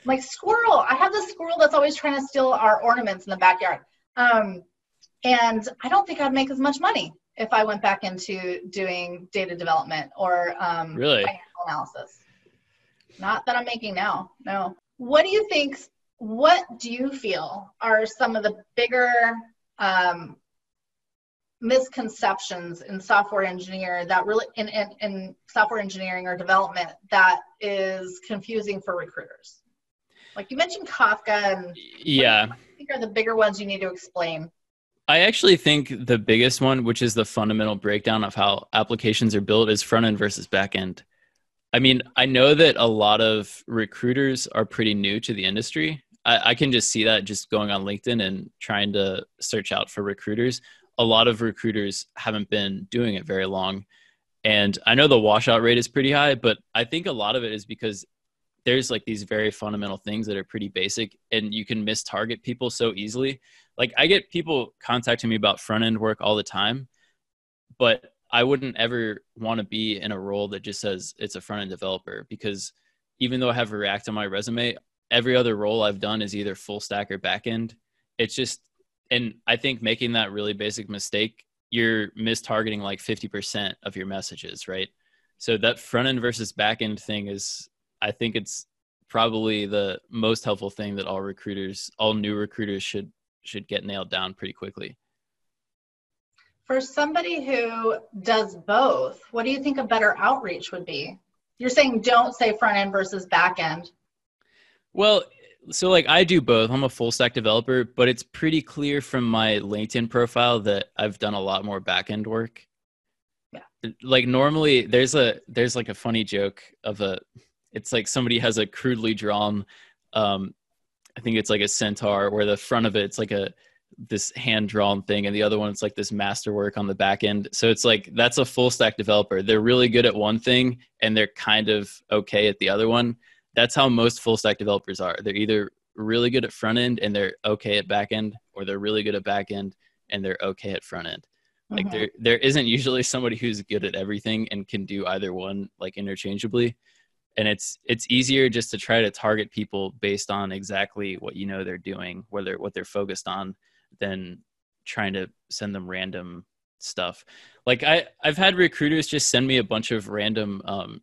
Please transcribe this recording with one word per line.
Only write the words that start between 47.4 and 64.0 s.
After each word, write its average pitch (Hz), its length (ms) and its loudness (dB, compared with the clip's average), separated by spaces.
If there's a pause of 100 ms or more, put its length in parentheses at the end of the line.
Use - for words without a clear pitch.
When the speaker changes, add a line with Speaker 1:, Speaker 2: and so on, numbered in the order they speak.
Speaker 2:
going 104 220 0
on 98 140 -4
LinkedIn 101 380 -4
and 95 280 -6 (100)
trying 101 320 -2
to 95 320 -2 (160)
search 104 320 -6
out 101 160 -4
for - 140 -8
recruiters. 107 580 -4 (380)
A 117 60 2
lot 113 240 6
of 113 120 2
recruiters 104 720 -4
haven't 107 360 -6
been 98 400 -4
doing 120 240 -2
it 87 100 -8
very 95 220 -2
long. 95 400 -4 (580)
And 104 420 4
I 113 100 6
know 147 120 8
the 127 100 8
washout 110 440 4
rate 120 160 4
is 117 100 -2
pretty 135 240 0
high, 143 220 4
but 113 240 0 (160)
I 117 100 0
think 170 220 -6
a 170 60 -4
lot 110 240 -2
of 120 80 -4
it 110 80 -6
is 101 120 -8
because 107 400 -8 (600)
there's, 127 260 2
like, 110 140 -4
these 107 180 -6
very 107 300 -2
fundamental 104 440 -6
things 104 300 -6
that 104 100 -4
are 95 60 -6
pretty 104 240 -8
basic, 98 500 -4 (140)
and 107 240 -2
you 107 100 -6
can 110 220 -4
mistarget 110 560 -4
people 123 260 -6
so 113 260 -2
easily. 120 460 -6 (380)
Like, 120 180 -6
I 143 120 4